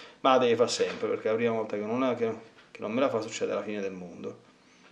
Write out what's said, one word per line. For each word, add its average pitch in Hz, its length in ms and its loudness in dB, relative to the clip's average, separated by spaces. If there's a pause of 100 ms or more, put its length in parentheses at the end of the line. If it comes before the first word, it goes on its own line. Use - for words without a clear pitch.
(220)
ma 135 100 6
la 131 60 8
deve 120 180 4
fare 117 140 4
sempre, 90 380 -2
perché 107 200 -2
è - 20 2
la 110 60 2
prima 117 160 0
volta 110 240 -2
che 104 80 -2
non, 120 320 0
che, 113 340 -4 (200)
che - 100 -16
non 107 120 -6
me 120 80 0
la 139 100 2
fa, 113 100 -2
succede 156 320 -4
la 101 100 -2
fine 104 180 -6
del 98 120 -4
mondo. 90 480 -12 (520)